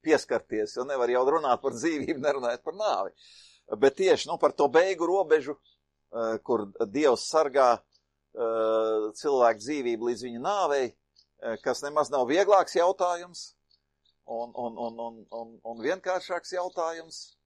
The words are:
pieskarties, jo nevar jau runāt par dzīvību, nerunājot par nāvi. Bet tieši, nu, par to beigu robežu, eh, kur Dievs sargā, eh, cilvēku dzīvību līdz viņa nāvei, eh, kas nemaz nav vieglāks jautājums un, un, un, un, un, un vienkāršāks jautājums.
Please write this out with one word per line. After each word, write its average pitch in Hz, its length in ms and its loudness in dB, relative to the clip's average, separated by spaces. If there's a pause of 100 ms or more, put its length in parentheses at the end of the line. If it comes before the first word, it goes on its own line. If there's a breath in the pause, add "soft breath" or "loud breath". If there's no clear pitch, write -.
pieskarties, 117 720 0
jo 127 100 -4
nevar 123 240 0
jau 127 160 2
runāt 143 360 2
par 127 120 -4
dzīvību, 147 480 -4
nerunājot 127 420 -2
par 165 140 -10
nāvi. 117 340 -4 (680 soft breath)
Bet 135 200 4
tieši, 165 300 2
nu, 165 120 -4
par 147 160 2
to 143 140 4
beigu 170 360 4
robežu, 156 480 2
eh, - 880 -8
kur 107 240 -2 (200)
Dievs 127 420 2
sargā, 135 480 4
eh, 110 1300 -2 (120)
cilvēku 113 420 4
dzīvību 120 480 -2
līdz 120 160 -6
viņa 120 160 -10
nāvei, 160 480 0
eh, - 720 -12
kas 151 200 -4
nemaz 147 260 0
nav 131 180 0
vieglāks 190 480 4
jautājums 175 800 -2 (720)
un, 117 300 -10
un, 117 220 -8
un, 117 220 -8
un, 117 320 -10
un, 113 320 -14
un 117 200 -10
vienkāršāks 180 760 -6
jautājums. 165 760 -8 (100)